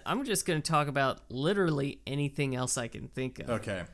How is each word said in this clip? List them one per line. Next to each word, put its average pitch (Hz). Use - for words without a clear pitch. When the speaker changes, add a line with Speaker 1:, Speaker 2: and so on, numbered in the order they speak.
Speaker 1:
I'm 220
just 220
gonna 160
talk 147
about 135
literally 147
anything 139
else 127
I 120
can -
think 131
of. -
Speaker 2:
Okay. 104